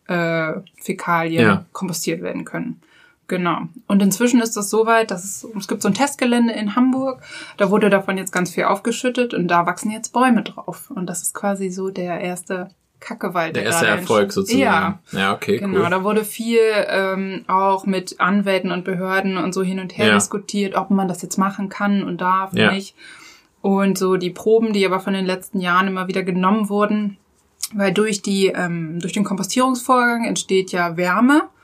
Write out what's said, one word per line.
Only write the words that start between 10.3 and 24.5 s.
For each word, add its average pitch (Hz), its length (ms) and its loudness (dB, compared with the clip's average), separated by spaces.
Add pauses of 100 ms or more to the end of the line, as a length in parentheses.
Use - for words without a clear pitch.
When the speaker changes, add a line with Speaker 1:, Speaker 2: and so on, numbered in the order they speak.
Speaker 1:
drauf. - 520 -12
Und 185 120 -6
das 175 160 -8
ist - 120 -6
quasi 196 360 -2
so 190 200 -6
der 180 300 -6
erste 180 480 -8 (320)
Kackewald, 175 540 -4
Speaker 2:
Der - 100 -2
Speaker 1:
der 110 80 0
Speaker 2:
erste 170 140 2
Speaker 1:
gerade 104 140 2
Speaker 2:
Erfolg 107 240 2
Speaker 1:
entsteht. 190 220 -2
Speaker 2:
sozusagen. 202 520 2 (140)
Speaker 1:
Ja. - 80 -4
Speaker 2:
Ja, 98 140 2
okay, - 240 -2
Speaker 1:
Genau, 190 260 0
Speaker 2:
cool. 170 60 0
Speaker 1:
da 185 140 0
wurde 208 200 0
viel, 226 340 -2 (300)
ähm, 190 600 -2
auch 190 360 2
mit 190 340 -2
Anwälten 190 540 2
und 180 120 -4
Behörden 190 520 -2
und 180 160 -2
so 190 100 -2
hin 190 180 -2
und 180 180 -10
her 214 100 2
Speaker 2:
Ja. 104 60 6
Speaker 1:
diskutiert, 202 600 -2
ob 190 160 -2
man 196 180 2
das 175 120 -6
jetzt - 160 -10
machen 196 320 -2
kann 202 340 0
und 180 200 -4
darf 185 300 0
und 180 60 -2
Speaker 2:
Ja. 107 140 4
Speaker 1:
nicht. 196 220 -6 (640)
Und 196 380 2
so 185 180 2
die 180 140 -2
Proben, 220 420 2